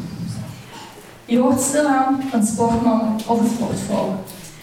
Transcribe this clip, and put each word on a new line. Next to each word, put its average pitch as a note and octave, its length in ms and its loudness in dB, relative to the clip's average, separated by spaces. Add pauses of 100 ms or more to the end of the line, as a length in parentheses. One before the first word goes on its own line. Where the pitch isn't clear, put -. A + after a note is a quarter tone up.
(1300)
Je A#3 140 2
wordt B3+ 220 4
stilaan C4+ 600 2 (100)
een G#3 140 4
sportman A3 840 2
of A#3 120 2
een A#3 160 4
sportvrouw. - 600 -2 (480)